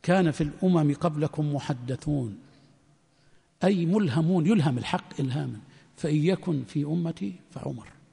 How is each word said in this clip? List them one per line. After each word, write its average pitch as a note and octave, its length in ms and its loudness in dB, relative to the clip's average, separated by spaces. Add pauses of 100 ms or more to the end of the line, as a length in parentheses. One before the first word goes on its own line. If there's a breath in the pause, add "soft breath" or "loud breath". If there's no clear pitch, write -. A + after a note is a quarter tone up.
"كان F3 280 4
في - 100 -4
الأمم D3+ 520 2
قبلكم D3+ 600 -2
محدثون"، B2+ 840 -4 (1200 soft breath)
أي F3+ 220 2
ملهمون، E3 600 2
يلهم D#3+ 320 4
الحق - 420 -6
إلهاما، C3 400 -4 (380 loud breath)
"فإن D3+ 180 0
يكن D#3+ 480 0
في C#3+ 200 -4
أمتي E3 520 -4 (160)
فعمر". B2+ 360 -10 (240)